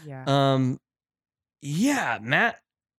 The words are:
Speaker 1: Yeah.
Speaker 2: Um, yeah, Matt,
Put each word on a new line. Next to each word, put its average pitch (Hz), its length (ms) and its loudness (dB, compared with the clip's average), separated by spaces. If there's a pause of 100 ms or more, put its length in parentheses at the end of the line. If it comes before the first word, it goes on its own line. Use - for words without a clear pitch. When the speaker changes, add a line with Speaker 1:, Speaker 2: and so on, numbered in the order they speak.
Speaker 1:
Yeah. 131 200 -14
Speaker 2:
Um, 135 520 2 (840)
yeah, 160 600 -2
Matt, 165 380 0 (380)